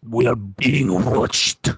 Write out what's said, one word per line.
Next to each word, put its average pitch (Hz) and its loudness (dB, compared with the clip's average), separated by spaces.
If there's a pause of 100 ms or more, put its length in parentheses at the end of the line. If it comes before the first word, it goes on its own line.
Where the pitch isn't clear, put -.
We 113 0
are 123 2
being 120 0 (120)
watched. - 0